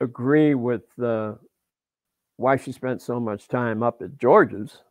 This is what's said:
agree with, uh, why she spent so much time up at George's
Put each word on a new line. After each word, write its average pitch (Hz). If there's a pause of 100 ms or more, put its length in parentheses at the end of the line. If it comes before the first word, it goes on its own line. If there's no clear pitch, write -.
agree 139
with, 120
uh, 110 (1040)
why 131
she 131
spent 127
so 120
much 107
time 117
up 120
at 98
George's 120 (120)